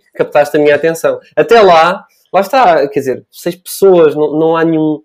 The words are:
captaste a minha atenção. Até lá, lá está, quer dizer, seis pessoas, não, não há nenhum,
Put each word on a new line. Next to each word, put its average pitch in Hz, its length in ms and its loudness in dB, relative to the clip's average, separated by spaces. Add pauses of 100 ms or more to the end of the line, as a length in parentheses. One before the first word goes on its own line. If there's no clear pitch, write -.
(140)
captaste 151 420 -2
a 151 40 0
minha 147 140 2
atenção. 147 440 -2 (160)
Até 214 280 2
lá, 180 420 2 (280)
lá 180 100 0
está, 180 460 0
quer 139 120 -6
dizer, 127 320 -6
seis - 240 -10
pessoas, 170 580 2
não, 151 240 -2
não 160 180 0
há 165 80 0
nenhum, 156 400 -2